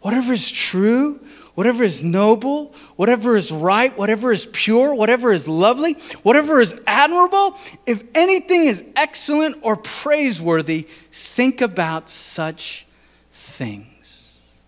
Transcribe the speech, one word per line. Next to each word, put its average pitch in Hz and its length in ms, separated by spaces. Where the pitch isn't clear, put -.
whatever 247 320
is - 160
true, 240 680
whatever 240 280
is 147 180
noble, 220 720
whatever 226 420
is 165 140
right, 196 460
whatever 220 340
is - 160
pure, 254 480
whatever 233 360
is 156 160
lovely, 240 460
whatever 294 380
is 190 260
admirable, 359 720
if 226 180
anything 359 500
is 208 180
excellent 302 680
or 220 140
praiseworthy, 165 1120
think 254 500
about 170 480
such - 760
things. - 1080